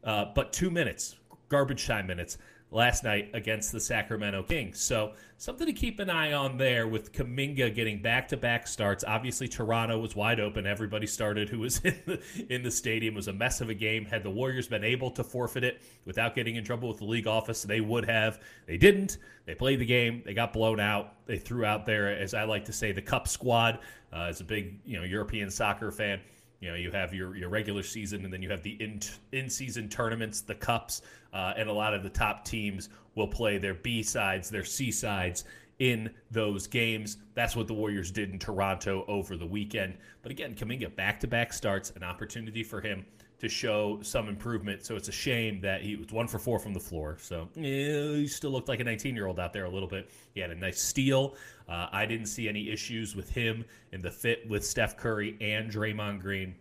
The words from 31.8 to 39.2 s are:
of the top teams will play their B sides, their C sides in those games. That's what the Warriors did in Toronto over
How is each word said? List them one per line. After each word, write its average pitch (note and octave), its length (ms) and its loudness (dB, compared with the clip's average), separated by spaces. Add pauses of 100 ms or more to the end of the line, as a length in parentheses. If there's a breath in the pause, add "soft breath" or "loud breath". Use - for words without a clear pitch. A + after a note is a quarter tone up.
of G2 100 -2
the G2 60 -4
top G#2+ 340 0
teams G#2 460 -4 (260 loud breath)
will G#2+ 120 2
play G#2 300 2
their F#2+ 160 0
B A2 300 -2
sides, G2 460 0
their G2+ 160 -4
C B2 260 -2
sides F#2+ 540 -2 (340 loud breath)
in A2+ 320 2 (180)
those G#2 380 0
games. A2 500 0 (160)
That's A#2 220 0
what A2 120 0
the A2+ 60 -4
Warriors G#2 380 -2
did G2+ 200 -2
in F#2+ 60 -8
Toronto G2 720 0
over G2 300 -2